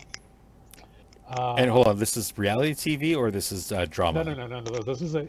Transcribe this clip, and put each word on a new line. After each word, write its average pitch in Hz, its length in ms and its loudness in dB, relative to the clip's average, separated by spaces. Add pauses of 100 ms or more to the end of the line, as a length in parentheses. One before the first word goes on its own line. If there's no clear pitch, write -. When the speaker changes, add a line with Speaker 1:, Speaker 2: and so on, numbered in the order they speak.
(1300)
Speaker 1:
Uh, 123 240 -2
Speaker 2:
And 123 160 4
hold 123 180 8
on, 101 100 4
this 107 180 0
is 110 200 -6
reality 117 380 2
T 156 220 -2
V 156 180 0
or 123 160 2
this 98 200 -2
is, 95 220 -6
uh, 90 160 0
drama? 92 340 0
Speaker 1:
No, 156 120 -4
no, 123 120 -8
no, 123 140 -10
no, 113 100 -8
no. 123 120 -4
This 127 200 -4
is 156 120 -4
a, 151 140 -2